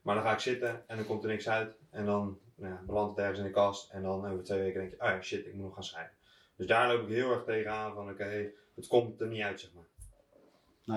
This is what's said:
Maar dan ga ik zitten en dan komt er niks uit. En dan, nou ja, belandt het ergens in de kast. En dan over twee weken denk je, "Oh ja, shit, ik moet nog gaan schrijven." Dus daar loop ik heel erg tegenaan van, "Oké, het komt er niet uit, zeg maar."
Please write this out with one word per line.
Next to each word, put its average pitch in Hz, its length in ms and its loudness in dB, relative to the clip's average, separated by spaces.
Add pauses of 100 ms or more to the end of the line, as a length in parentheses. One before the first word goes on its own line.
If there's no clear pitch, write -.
Maar 101 140 2
dan 110 80 2
ga 110 100 4
ik 107 60 0
zitten 123 480 0
en 113 100 -6
dan 107 80 -2
komt 107 180 -2
er 110 60 0
niks 107 200 -2
uit. 110 260 0 (140)
En 104 160 -4
dan, 101 340 0 (160)
nou 92 180 -8
ja, 92 120 -10
belandt 104 240 0
het 101 100 -4
ergens 98 200 0
in 98 60 -2
de 95 60 -4
kast. 101 400 4
En 95 100 -8
dan 95 260 -2
over 92 160 -4
twee 98 160 0
weken 95 200 0
denk 92 120 -4
je, - 100 -16
"Oh 113 60 2
ja, 95 140 2
shit, - 240 -6
ik 92 80 -14
moet 98 100 -8
nog 92 100 -10
gaan 98 100 -10
schrijven." - 300 -10 (420)
Dus 92 120 -6
daar 104 200 8
loop 120 200 4
ik 107 80 -2
heel 127 160 2
erg 117 120 2
tegenaan 107 500 -2
van, 101 160 -8
"Oké, 101 400 -4 (260)
het - 120 -14
komt 117 340 4
er 110 60 -2
niet 110 140 -4
uit, 98 180 -4
zeg - 140 -18
maar." 87 120 -20 (1120)